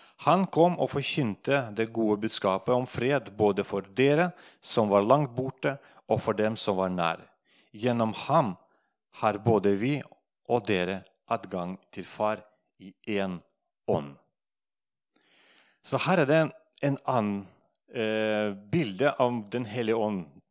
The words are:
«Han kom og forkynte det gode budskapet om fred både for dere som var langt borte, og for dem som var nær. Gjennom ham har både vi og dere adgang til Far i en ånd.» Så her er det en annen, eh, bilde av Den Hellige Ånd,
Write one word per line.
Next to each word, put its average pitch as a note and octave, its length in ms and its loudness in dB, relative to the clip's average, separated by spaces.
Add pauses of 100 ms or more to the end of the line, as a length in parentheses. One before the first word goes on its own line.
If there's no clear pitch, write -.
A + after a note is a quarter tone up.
(220)
«Han F3+ 240 4
kom E3+ 320 4
og C3 120 -2
forkynte B2 840 -2
det A2+ 180 -2
gode G#2+ 280 2
budskapet G#2 540 0
om B2 120 0
fred A#2+ 500 -4
både G2+ 280 2
for G2 180 -4
dere C#3 480 2 (300)
som A2 280 0
var G2+ 140 6
langt B2+ 320 4
borte, C3 440 -4 (280)
og - 160 0
for A2 100 -2
dem G#2+ 240 0
som G2 200 -2
var F#2+ 140 0
nær. E2+ 360 -2 (460)
Gjennom A#2 400 0 (140)
ham C3+ 300 0 (680)
har G#2 160 0
både G2+ 400 4
vi C3 220 -2 (500)
og A#2+ 160 0
dere F#2+ 380 -2 (260)
adgang F#2 460 -6 (160)
til F#2 120 -14
Far G#2+ 380 -4 (360)
i F#2+ 160 -20 (240)
en F#2 220 -4 (460)
ånd.» D2 300 -4 (1700)
Så - 200 -2
her F3 220 4
er - 20 2
det D#3 140 4 (420)
en C#3 240 -2
annen, G#2 400 0 (480)
eh, A2 580 -2
bilde G#2 600 -2
av A#2+ 380 -2
Den B2 140 -4
Hellige A2+ 320 -2
Ånd, G#2 300 -2 (240)